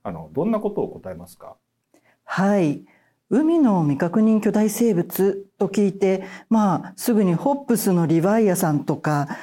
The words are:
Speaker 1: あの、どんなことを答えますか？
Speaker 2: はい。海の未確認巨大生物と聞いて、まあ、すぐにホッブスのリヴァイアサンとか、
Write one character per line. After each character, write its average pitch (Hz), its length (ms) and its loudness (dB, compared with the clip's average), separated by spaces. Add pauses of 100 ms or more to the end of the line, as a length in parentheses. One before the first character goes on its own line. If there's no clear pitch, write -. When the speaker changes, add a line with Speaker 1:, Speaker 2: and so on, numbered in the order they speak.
Speaker 1:
あ 104 80 -10
の、 80 220 -14
ど 160 140 -2
ん 233 40 0
な 220 80 -2
こ 208 120 -4
と 170 100 -6
を 113 80 -4
答 - 220 -16
え 90 40 -12
ま 85 140 -18
す - 100 -20
か？ - 160 -20 (680)
Speaker 2:
は 196 340 0
い。 151 240 0 (460)
海 320 300 2
の 208 240 4
未 143 160 0
確 175 220 0
認 220 200 4
巨 208 120 0
大 214 180 2
生 226 240 0
物 190 500 -2 (140)
と 202 80 0
聞 202 200 0
い 185 60 0
て、 190 300 0 (260)
ま 208 420 0
あ、 - 60 -20
す - 160 -2
ぐ 214 120 4
に 175 100 2
ホ 277 200 0
ッ 277 120 -6
ブ 233 100 2
ス 196 160 0
の 170 140 2
リ 160 140 2
ヴ - 20 2
ァ 208 180 2
イ 208 120 4
ア 175 40 0
サ 175 140 0
ン 147 140 0
と 156 120 -2
か、 147 320 -2 (140)